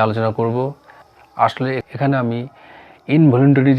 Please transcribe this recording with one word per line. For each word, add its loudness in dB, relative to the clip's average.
আলোচনা -2
করব। -2
আসলে -4
এখানে -2
আমি -4
ইনভলিউন্টারি 4